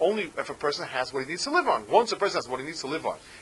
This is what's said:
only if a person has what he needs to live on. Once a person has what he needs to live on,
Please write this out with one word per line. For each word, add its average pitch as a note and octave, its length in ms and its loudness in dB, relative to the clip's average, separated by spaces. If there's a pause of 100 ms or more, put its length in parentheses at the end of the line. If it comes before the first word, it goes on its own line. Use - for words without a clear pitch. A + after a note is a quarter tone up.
only F#3 360 2
if C3+ 140 -4
a C#3 40 -6
person D3+ 340 -2
has B2+ 240 -2
what C3+ 120 -2
he C#3 60 -8
needs F3 140 -4
to C#4 60 -4
live D4 180 2
on. C3+ 200 2
Once G#3+ 220 6
a - 60 -2
person F#3 220 0
has A#2+ 100 -6
what B2+ 100 -4
he C3 80 -6
needs D#3+ 140 -8
to C3 80 -6
live C#3 180 -2
on, F2 120 -4 (240)